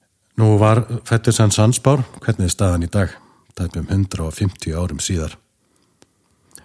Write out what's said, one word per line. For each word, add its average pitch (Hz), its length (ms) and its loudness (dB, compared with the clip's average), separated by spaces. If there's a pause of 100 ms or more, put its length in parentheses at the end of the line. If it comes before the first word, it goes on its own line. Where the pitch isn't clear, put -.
(340)
Nú 110 240 4
var 110 240 4 (240)
Feddersen 110 480 2
sannspár, 123 480 2 (220)
hvernig 95 260 -2
er - 40 -4
staðan 87 340 0
í - 20 -10
dag, 98 220 0 (420)
tæpum 85 380 -6
hundrað 90 400 -2
og - 60 -14
fimmtíu 85 440 -4
árum 76 220 -6
síðar? 80 320 -4 (1300)